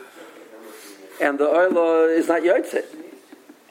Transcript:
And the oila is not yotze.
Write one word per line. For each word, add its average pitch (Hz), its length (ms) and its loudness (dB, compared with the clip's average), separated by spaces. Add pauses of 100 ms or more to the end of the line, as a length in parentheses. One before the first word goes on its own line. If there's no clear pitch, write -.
(1200)
And 143 180 0
the 143 60 0
oila 165 720 2
is 165 120 2
not 165 140 0
yotze. - 420 0 (880)